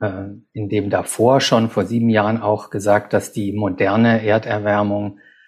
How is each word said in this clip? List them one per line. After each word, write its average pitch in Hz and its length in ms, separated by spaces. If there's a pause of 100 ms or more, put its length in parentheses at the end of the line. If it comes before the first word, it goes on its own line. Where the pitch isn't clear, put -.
äh, 98 240 (260)
in 107 160
dem 104 220
davor 117 500
schon 113 300
vor 101 160
sieben 117 240
Jahren 110 320
auch 107 280
gesagt, 101 440
dass 101 180
die 101 220
moderne 104 680
Erderwärmung 104 1000 (280)